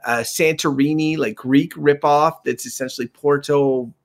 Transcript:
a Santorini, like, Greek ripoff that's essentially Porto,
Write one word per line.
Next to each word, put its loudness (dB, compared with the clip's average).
a 0
Santorini, 0
like, -4
Greek 0
ripoff 2
that's -6
essentially -8
Porto, 0